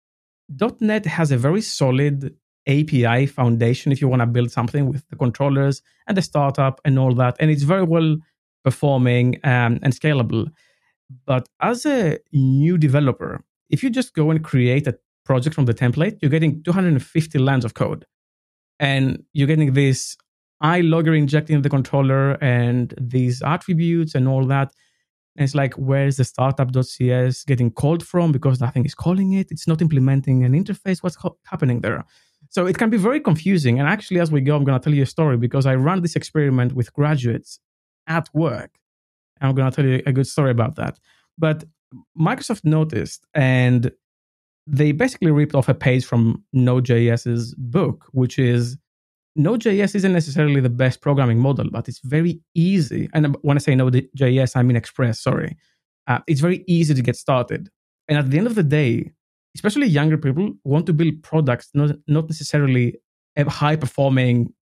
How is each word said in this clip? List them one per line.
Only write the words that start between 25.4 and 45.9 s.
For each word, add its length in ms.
it's 100
like, 200
where's 420
the 80
startup 480
dot 140
C 240
S 340
getting 260
called 360
from? 260
Because 260
nothing 280
is 80
calling 400
it. 160
It's 180
not 140
implementing 600
an 100
interface. 480
What's 140
ho-, 280
happening 380
there? 240
So 160
it 140
can 100
be 80
very 240
confusing. 580
And 80
actually, 340
as 100
we 100
go, 160
I'm 80
gonna 160
tell 140
you 80
a 40
story 300
because 300
I 80
ran 260
this 160
experiment 560
with 220
graduates 680
at 260
work. 460
And 80
I'm 80
gonna 160
tell 120
you 220
a 60
good 160
story 240
about 240
that. 240
But 280
Microsoft 480
noticed, 720
and 560
they 240
basically 400
ripped 240
off 120
a 60
page 300